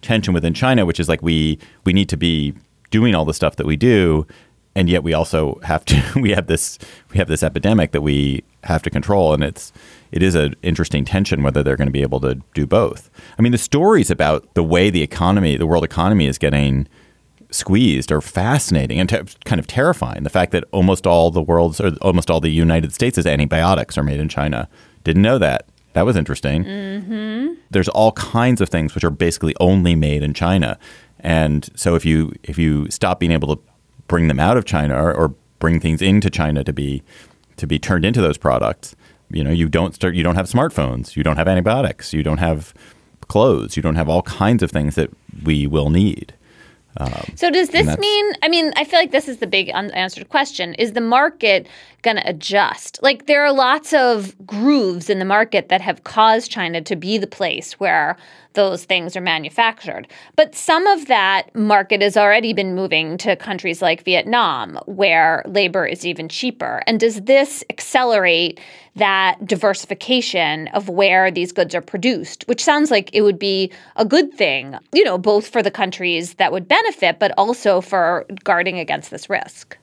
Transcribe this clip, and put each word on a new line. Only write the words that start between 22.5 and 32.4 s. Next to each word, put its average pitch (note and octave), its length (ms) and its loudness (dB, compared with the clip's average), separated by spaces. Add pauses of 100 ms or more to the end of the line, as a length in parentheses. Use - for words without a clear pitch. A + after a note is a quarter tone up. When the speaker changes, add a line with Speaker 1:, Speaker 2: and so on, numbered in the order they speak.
Speaker 1:
United E2 420 2
States' A#2+ 340 -2
antibiotics D#2+ 720 0
are D2 40 -2
made C#2+ 180 -2
in D#2 80 -2
China. C#2+ 400 -4 (360)
Didn't E2 180 4
know A#2 160 4
that. C#2+ 280 0 (260)
That E2+ 140 2
was A#2 100 2
interesting. D2 480 -2
Speaker 2:
Mm-hmm. G#3 880 -8 (160)
Speaker 1:
There's F#3 200 0
all A2 220 2
kinds A#2+ 500 0
of F2+ 80 0
things D#2+ 240 -2
which - 100 -4
are E2+ 60 2
basically D#2+ 500 -2
only F2+ 340 4
made D2 280 2
in D2 100 -2
China. E2+ 460 0 (420)
And D#2+ 540 0
so - 200 0
if E2 120 0
you, D#2+ 260 2 (100)